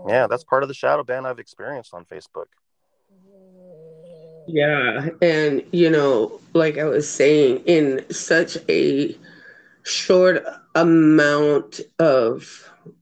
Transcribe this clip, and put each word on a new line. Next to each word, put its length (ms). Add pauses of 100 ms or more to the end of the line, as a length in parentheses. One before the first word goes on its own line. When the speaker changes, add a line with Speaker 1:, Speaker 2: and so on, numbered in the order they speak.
Speaker 1:
yeah, 200
that's 160
part 180
of 60
the 60
shadow 280
ban 240
I've 120
experienced 560
on 100
Facebook. 420 (2000)
Speaker 2:
Yeah, 640 (120)
and, 520
you 180
know, 500 (140)
like 240
I 60
was 260
saying, 560
in 440
such 460 (120)
a 500 (640)
short 640 (320)
amount 1040 (180)
of 720 (320)